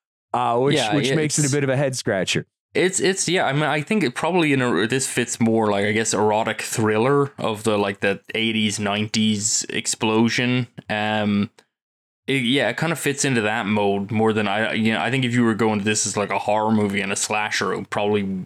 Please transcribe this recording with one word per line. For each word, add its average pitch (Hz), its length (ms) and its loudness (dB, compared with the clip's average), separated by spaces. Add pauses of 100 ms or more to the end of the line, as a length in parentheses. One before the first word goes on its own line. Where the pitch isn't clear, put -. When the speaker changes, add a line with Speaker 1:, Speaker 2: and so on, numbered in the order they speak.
(340)
Speaker 1:
uh, 120 260 0
which, 143 160 2
Speaker 2:
Yeah, 120 180 0
Speaker 1:
which 139 220 0
makes 156 240 0
it 147 40 0
a - 20 0
Speaker 2:
it's 135 80 0
Speaker 1:
bit 143 100 0
of 131 60 -2
a 127 80 2
head 135 180 -2
scratcher. 92 500 -2 (280)
Speaker 2:
It's, 180 260 0
it's, 190 300 0
yeah, 165 180 0
I 135 60 0
mean, 151 100 0
I 151 180 0
think 208 220 0
it 120 100 -2
probably 160 380 2
in 135 100 2
a, 113 240 2
this 131 220 0
fits - 320 -4
more 113 320 2
like, 101 140 0
I 107 80 0
guess, 110 200 0
erotic 107 480 0
thriller 123 800 2
of 110 240 -4
the, 110 160 2
like, 101 220 -2
the 98 180 0 (160)
eighties, 110 420 0
nineties 107 920 0
explosion. 117 1000 0 (220)
Um, 107 600 0 (760)
it, 135 160 0
yeah, 120 260 2
it 117 80 -4
kinda 160 180 -2
fits 143 300 -4
into 127 160 0
that 107 240 -2
mode 101 460 0
more 110 220 2
than 104 140 0
I, 104 260 -2
you 110 200 0
know, 101 80 0
I 107 80 0
think 131 160 0
if 120 80 -2
you 123 120 4
were 110 100 2
going 107 240 2
to 98 60 -4
this 107 200 0
as, 98 100 -4
like, 101 140 -2
a 98 100 -2
horror 107 320 2
movie 104 300 2
and 98 100 -4
a 101 40 -2
slasher, 107 580 -2
it 92 40 -4
would 98 120 -8
probably 101 560 0